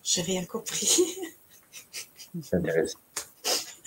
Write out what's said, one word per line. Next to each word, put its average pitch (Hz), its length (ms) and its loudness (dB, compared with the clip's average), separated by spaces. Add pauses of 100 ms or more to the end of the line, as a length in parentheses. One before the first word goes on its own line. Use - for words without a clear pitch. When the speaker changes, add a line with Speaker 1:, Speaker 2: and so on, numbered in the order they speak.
Speaker 1:
J'ai - 180 2
rien 180 240 0
compris. - 720 2 (1160)
<laughs> 165 60 -4
Speaker 2:
C'est 180 160 -2
intéressant. 165 420 2 (880)